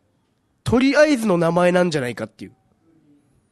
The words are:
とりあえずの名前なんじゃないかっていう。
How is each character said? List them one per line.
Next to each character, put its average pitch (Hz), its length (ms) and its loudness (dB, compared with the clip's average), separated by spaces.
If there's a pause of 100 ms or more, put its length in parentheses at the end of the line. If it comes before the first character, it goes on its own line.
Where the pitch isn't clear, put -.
(640)
と 233 160 0
り 262 160 0
あ 302 80 6
え 302 140 2
ず 220 100 -4
の 180 100 0
名 165 140 0
前 175 220 2
な 180 100 2
ん 175 80 -4
じ 151 60 -4
ゃ 135 40 -4
な 123 60 -6
い 117 80 -10
か 110 80 -10
っ 107 60 -10
て - 160 -20
い - 20 -16
う。 - 60 -20 (1000)